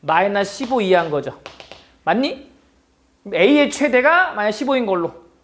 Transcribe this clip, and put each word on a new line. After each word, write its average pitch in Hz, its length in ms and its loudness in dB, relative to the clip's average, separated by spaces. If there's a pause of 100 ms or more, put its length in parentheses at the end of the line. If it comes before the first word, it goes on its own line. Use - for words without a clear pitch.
마이너스 196 540 0
십오 254 260 -4
이하인 180 300 2
거죠. 139 300 -6 (640)
맞니? 269 440 -2 (880)
A의 262 360 4
최대가 294 640 0
마이너스 214 240 -4
십오인 262 280 -2
걸로. 180 260 -4 (320)